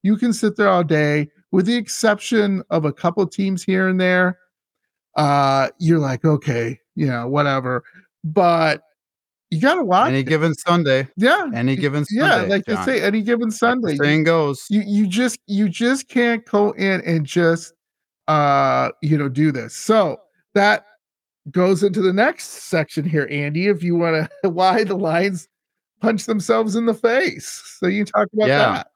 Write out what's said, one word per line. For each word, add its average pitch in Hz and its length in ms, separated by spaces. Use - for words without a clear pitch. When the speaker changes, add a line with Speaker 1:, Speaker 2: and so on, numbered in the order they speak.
Speaker 1:
You 208 140
can 240 160
sit 208 220
there 202 140
all 180 140
day, 151 460
with 185 140
the 240 100
exception 208 880
of 165 140
a 143 60
couple 175 340
teams 190 380
here 190 240
and 185 140
there. 180 360
Uh, 139 540
you're 165 200
like, 131 260
"Okay, 131 520
you 151 120
know, 120 200
whatever." 135 560
But 165 600
you 160 120
gotta 311 220
watch 180 260
Speaker 2:
Any 135 100
Speaker 1:
it. 135 80
Speaker 2:
given 156 260
Sunday. 143 600
Speaker 1:
Yeah. 294 380
Speaker 2:
Any 127 220
Speaker 1:
Y-, - 60
Speaker 2:
given 143 300
Speaker 1:
yeah, 220 200
Speaker 2:
Sunday, 185 180
Speaker 1:
like 202 160
they 233 80
Speaker 2:
John. 95 120
Speaker 1:
say, 254 160
any 208 200
given 233 260
Speaker 2:
Like 214 40
the - 60
Speaker 1:
Sunday. 233 360
You, 143 40
Speaker 2:
saying 147 280
goes. 156 440
Speaker 1:
you, 202 160
you 202 220
just, 233 400
you 202 220
just 247 400
can't 240 360
go 208 260
in 190 300
and 165 240
just, 165 480
uh, 139 600
you 156 160
know, 143 120
do 147 240
this. 113 200
So 208 440
that 202 320
goes 180 320
into 202 200
the 185 120
next 247 320
section 156 420
here, 156 260
Andy, 147 360
if 180 160
you 175 120
wanna, 165 400
<laughs> - 80
why 185 400
the 190 140
Lions 180 500
punch 220 240
themselves 220 500
in 233 100
the 233 80
face. - 840
So 185 80
you 202 160
talk 208 300
about 214 160
Speaker 2:
Yeah. 143 80
Speaker 1:
that. - 220